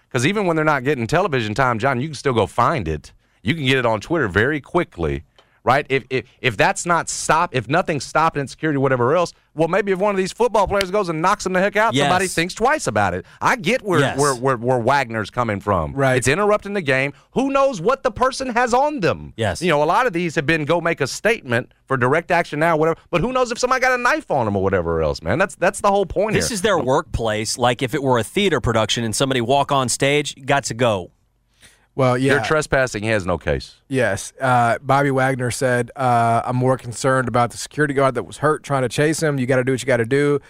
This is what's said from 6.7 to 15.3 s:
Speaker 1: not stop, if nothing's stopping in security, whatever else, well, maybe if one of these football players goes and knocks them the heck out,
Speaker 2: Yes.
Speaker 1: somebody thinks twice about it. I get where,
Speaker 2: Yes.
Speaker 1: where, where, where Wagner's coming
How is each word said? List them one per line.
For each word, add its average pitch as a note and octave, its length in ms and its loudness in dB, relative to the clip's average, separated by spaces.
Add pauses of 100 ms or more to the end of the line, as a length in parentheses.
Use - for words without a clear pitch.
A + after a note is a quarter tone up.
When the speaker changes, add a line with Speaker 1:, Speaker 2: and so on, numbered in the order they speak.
Speaker 1:
not E3+ 220 0
stop, E3 480 -2
if A#2+ 140 -4
nothing's E3 340 0
stopping D#3 380 0
in C3+ 80 -6
security, D#3 280 -4
whatever C3 380 2
else, F3 160 0 (220)
well, D#3+ 160 0
maybe G3 240 0
if F3+ 60 -2
one G#3 120 0
of G3 60 -4
these F#3+ 160 -2
football A3 340 2
players G3 240 -4
goes G3+ 160 -2
and D#3+ 140 -4
knocks G3 240 0
them F#3 80 -4
the F#3 80 2
heck G3+ 160 0
out, G#3+ 160 2
Speaker 2:
Yes. C#3 140 2
Speaker 1:
somebody F#3 200 2
thinks F3 260 -4
twice C#4 340 0
about G#2 260 2
it. F#2 120 -6 (160)
I F3 140 2
get A3+ 280 -2
where, F3+ 180 0
Speaker 2:
Yes. B2+ 180 0
Speaker 1:
where, C#3+ 160 2
where, B2+ 220 0
where B2 220 0
Wagner's A2+ 500 0
coming A2 320 -2